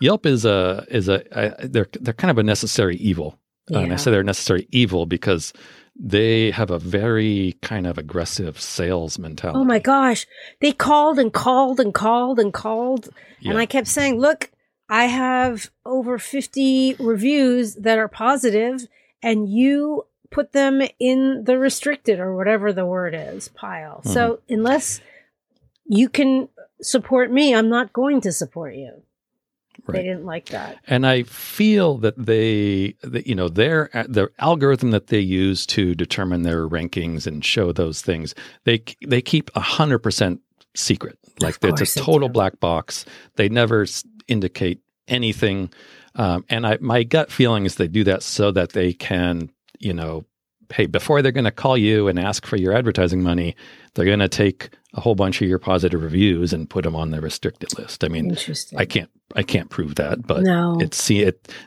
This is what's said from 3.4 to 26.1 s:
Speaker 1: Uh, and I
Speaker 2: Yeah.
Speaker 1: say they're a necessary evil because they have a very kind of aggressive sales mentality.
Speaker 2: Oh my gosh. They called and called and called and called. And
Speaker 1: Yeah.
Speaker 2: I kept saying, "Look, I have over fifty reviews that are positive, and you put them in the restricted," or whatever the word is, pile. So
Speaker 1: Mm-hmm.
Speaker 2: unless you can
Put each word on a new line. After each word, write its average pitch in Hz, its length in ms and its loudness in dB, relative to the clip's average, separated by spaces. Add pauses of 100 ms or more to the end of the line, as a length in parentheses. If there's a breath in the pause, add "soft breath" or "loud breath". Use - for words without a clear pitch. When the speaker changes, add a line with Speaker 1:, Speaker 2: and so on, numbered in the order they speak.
Speaker 1:
Uh, 123 60 0
and 90 80 0
I 87 80 -4
Speaker 2:
Yeah. - 20 -2
Speaker 1:
say 123 160 0
they're 101 80 4
a 98 40 0
necessary 95 460 -2
evil 92 360 2
because 85 460 -2 (460 loud breath)
they 110 540 2
have 101 180 -2
a 87 80 -2
very 101 840 0
kind 98 240 -6
of 85 120 -4
aggressive 82 640 -6
sales 85 580 -4
mentality. 85 400 -6
Speaker 2:
Oh 269 60 2
my 254 160 2
gosh. 262 440 2 (360 loud breath)
They 285 120 4
called 294 460 2
and 233 140 2
called 254 480 2
and 202 120 0
called 240 460 0
and 202 160 2
called. 233 540 -4 (320 soft breath)
And 202 140 -4
Speaker 1:
Yeah. - 20 0
Speaker 2:
I 226 100 0
kept 262 220 -2
saying, 277 320 0
"Look, 302 300 2 (380)
I 226 180 2
have 254 640 0 (140)
over 247 340 -2
fifty 262 840 0
reviews 247 760 2
that 220 220 2
are 220 100 0
positive, 240 800 0 (360)
and 214 260 0
you 285 560 2 (260)
put 294 220 -4
them 269 300 2 (180)
in 262 440 2
the 254 140 2
restricted," 262 600 0
or 185 160 -4
whatever 202 360 0
the 185 140 -2
word 180 320 -4
is, 185 300 -12
pile. 165 560 -14
So 233 300 0
Speaker 1:
Mm-hmm. - 200 -8
Speaker 2:
unless 247 460 0 (840 soft breath)
you 226 220 4
can 269 400 0 (340)